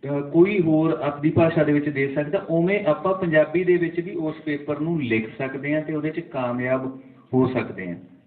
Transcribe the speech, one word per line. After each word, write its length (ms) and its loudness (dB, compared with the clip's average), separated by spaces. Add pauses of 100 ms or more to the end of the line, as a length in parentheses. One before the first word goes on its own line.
ਤਾਂ 200 -4
ਕੋਈ 380 4
ਹੋਰ 320 4
ਆਪਣੀ 380 0
ਭਾਸ਼ਾ 340 4
ਦੇ 100 2
ਵਿੱਚ 160 2
ਦੇ 180 0
ਸਕਦਾ। 420 -2
ਉਵੇਂ 360 2
ਆਪਾਂ 280 0
ਪੰਜਾਬੀ 500 2
ਦੇ 140 4
ਵਿੱਚ 220 -2
ਵੀ 160 -8
ਉਸ 200 -4 (100)
ਪੇਪਰ 340 -4
ਨੂੰ 240 -2
ਲਿਖ 340 -2
ਸਕਦੇ 360 -4
ਹਾਂ 80 0
ਤੇ 120 -6
ਉਹਦੇ 160 -4
'ਚ 100 -6
ਕਾਮਯਾਬ 800 -4 (340)
ਹੋ 140 4
ਸਕਦੇ 420 -4
ਹਾਂ। 60 -6 (320)